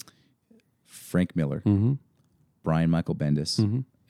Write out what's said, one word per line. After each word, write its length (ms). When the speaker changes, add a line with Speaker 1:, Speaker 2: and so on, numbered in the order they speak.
Speaker 1:
Frank 520
Miller, 240
Speaker 2:
Mm-hmm. 340
Speaker 1:
Brian 280
Michael 240
Bendis, 460
Speaker 2:
Mm-hmm. 200